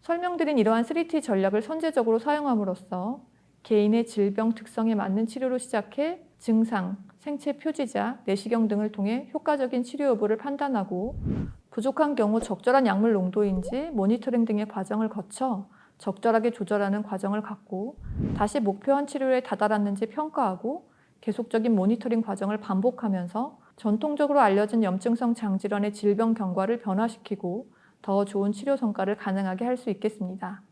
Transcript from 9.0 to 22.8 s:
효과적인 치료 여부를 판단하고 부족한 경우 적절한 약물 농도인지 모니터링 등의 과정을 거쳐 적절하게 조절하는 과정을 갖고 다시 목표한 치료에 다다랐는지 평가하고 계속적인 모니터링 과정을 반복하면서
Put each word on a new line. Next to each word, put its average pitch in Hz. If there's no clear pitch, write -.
효과적인 269
치료 285
여부를 214
판단하고 247
부족한 269
경우 220
적절한 247
약물 214
농도인지 196
모니터링 233
등의 214
과정을 208
거쳐 214
적절하게 226
조절하는 202
과정을 202
갖고 208
다시 208
목표한 269
치료에 262
다다랐는지 208
평가하고 269
계속적인 226
모니터링 226
과정을 202
반복하면서 214